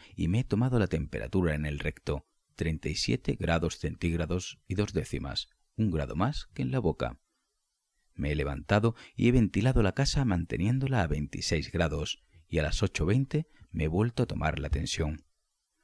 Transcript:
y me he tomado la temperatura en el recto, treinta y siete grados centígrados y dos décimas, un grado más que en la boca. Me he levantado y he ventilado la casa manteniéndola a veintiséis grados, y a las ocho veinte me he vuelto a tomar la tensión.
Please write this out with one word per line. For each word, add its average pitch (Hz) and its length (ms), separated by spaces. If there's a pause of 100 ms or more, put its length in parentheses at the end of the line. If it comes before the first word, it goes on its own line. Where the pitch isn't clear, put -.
(140)
y 82 140
me 107 120
he 131 40
tomado 123 340
la 101 80
temperatura 78 680
en 76 120
el 73 140
recto, - 460 (280)
treinta 80 340
y 76 60
siete - 440
grados 82 400
centígrados 85 880
y 98 80
dos 104 180
décimas, - 560 (280)
un 107 140
grado 73 260
más 117 380
que 139 80
en 127 80
la 131 80
boca. 82 420 (920)
Me 73 180
he - 20
levantado 73 600 (200)
y - 140
he 120 40
ventilado 120 500
la 98 100
casa 139 320
manteniéndola 117 760
a 80 40
veintiséis 73 640
grados, 76 540 (260)
y 82 80
a 76 40
las 76 200
ocho 92 220
veinte 135 420 (240)
me 87 140
he 80 40
vuelto 110 340
a 117 40
tomar 76 320
la 71 120
tensión. 76 560 (580)